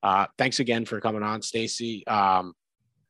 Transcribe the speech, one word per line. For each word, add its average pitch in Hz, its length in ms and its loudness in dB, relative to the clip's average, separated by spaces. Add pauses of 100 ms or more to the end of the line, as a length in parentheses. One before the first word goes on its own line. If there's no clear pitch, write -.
Uh, 98 240 4 (100)
thanks 131 220 0
again 117 260 0
for 104 160 -8
coming 107 220 -2
on, 107 180 -4
Stacy. 113 640 -6
Um, 95 480 2 (560)